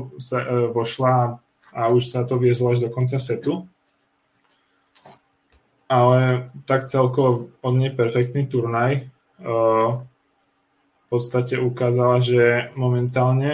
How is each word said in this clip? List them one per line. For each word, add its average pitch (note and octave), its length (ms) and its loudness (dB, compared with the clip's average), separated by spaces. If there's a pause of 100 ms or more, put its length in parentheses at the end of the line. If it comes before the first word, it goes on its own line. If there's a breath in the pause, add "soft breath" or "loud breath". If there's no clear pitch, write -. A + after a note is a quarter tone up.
(160)
sa, B2+ 240 -4
e, B2 320 -2
vošla A#2+ 680 0 (360)
a A#2 40 -6 (120)
už B2 160 2
sa B2 160 -2
to B2 160 -2
viezlo A#2+ 320 2
až A#2+ 160 0
do - 40 -8
konca B2+ 280 -2
setu. C#3+ 480 -4 (2250)
Ale B2+ 600 4 (160)
tak C3 240 -2
celkovo B2+ 720 0
od B2+ 160 -2
nej C3 160 0
perfektný B2 560 -2
turnaj. A#2 480 -2
E, B2+ 60 -6 (2000)
v - 80 -20
podstate B2 500 -2
ukázala, B2 640 0
že A#2+ 540 2
momentálne, B2+ 760 0